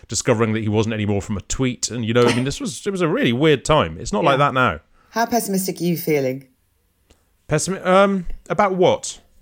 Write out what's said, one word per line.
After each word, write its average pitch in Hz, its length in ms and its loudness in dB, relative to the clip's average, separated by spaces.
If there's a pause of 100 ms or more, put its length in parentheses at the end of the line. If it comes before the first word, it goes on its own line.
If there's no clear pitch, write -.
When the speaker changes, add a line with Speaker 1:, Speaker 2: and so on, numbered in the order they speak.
Speaker 1:
discovering 110 460 0
that 113 80 -2
he 107 80 -4
wasn't 110 240 0
anymore 104 280 -2
from 104 160 -6
a 90 40 -8
tweet. - 500 -4
And, 117 140 -6
you 113 80 -2
know, 120 120 4
I 117 100 4
mean, 123 80 0
this 139 160 -6
was, 220 280 -8
it 202 40 -4
was 185 100 -2
a 170 60 2
really 165 260 0
weird 143 320 2
time. 92 340 0
It's 110 140 -10
not 202 100 0
like 139 160 4
Speaker 2:
Yeah. 143 80 4
Speaker 1:
that 123 80 -2
now. 113 240 2 (320)
Speaker 3:
How 233 160 0
pessimistic 190 520 -4
are 165 40 -4
you 170 140 0
feeling? 135 500 -2 (1000)
Speaker 1:
Pessimi-, 165 380 -4
um, 190 400 4 (240)
about 190 260 0
what? - 460 0 (200)